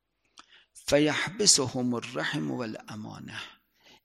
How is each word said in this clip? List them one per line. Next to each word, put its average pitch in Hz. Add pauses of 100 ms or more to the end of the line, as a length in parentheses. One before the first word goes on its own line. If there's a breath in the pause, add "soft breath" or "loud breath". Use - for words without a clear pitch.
(720 loud breath)
فیحبسهم 143
الرحم 147
والامانه، 110 (640 soft breath)